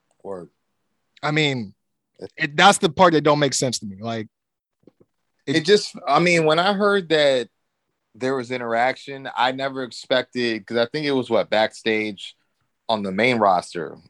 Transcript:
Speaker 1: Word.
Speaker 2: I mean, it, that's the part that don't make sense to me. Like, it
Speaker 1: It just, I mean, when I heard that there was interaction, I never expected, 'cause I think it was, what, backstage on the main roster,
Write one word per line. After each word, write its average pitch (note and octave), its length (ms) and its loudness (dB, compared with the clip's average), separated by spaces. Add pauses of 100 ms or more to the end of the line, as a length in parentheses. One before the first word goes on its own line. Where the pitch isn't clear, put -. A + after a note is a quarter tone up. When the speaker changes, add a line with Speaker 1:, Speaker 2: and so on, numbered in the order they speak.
(220)
Speaker 1:
Word. F#2 260 -12 (760)
Speaker 2:
I D3 100 -2
mean, C#3+ 420 -2 (640)
it, D3+ 200 -6
that's F#3+ 220 6
the G3 100 2
part F3 260 4
that D3 80 2
don't D3 180 4
make C#3 140 2
sense B2+ 260 -2
to A2+ 60 -12
me. G2 140 -14
Like, A2+ 280 -8 (1160)
it C#3 100 -2
Speaker 1:
It D#3+ 80 0
just, G3+ 300 2 (120)
I D3 140 4
mean, E3+ 240 2
when D#3 160 2
I F#3+ 120 2
heard G3+ 360 0
that C#3+ 400 2 (720)
there B2+ 160 -2
was B2 160 -6
interaction, B2+ 840 -4
I B2+ 160 0
never C3+ 300 -6
expected, A#2+ 840 -4
'cause A#2 120 -4
I A#2 80 2
think D3+ 200 -6
it C#3+ 60 -2
was, B2+ 160 -2
what, G2+ 220 0
backstage G#2+ 840 -2 (540)
on A2 140 -2
the G2 100 -6
main A#2+ 260 2
roster, F2 600 0 (120)